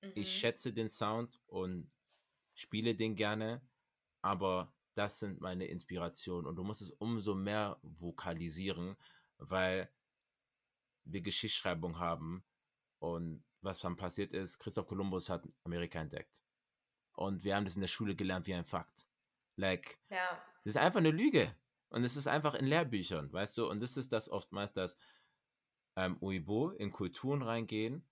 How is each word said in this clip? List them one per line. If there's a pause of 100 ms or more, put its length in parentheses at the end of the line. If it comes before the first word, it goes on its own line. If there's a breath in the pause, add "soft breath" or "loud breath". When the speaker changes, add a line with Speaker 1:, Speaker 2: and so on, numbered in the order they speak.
(140)
Speaker 1:
Ich
Speaker 2:
Mhm.
Speaker 1:
schätze
den
Sound
und (640)
spiele
den
gerne, (600)
aber (200)
das
sind
meine
Inspirationen.“
Und
du
musst
es
umso
mehr
vokalisieren, (420 loud breath)
weil (1120)
wir
Geschichtsschreibung
haben (540)
und (160)
was
dann
passiert
ist,
Christoph
Kolumbus
hat (180)
Amerika
entdeckt. (720)
Und
wir
haben
das
in
der
Schule
gelernt
wie
ein
Fakt. (480)
Like, (100)
Speaker 2:
Ja. (220)
Speaker 1:
das
ist
einfach
eine
Lüge. (340)
Und
es
ist
einfach
in
Lehrbüchern,
weißt
du?
Und
das
ist
das
oftmals,
dass, (1000 soft breath)
ähm,
Weibo
in
Kulturen
reingehen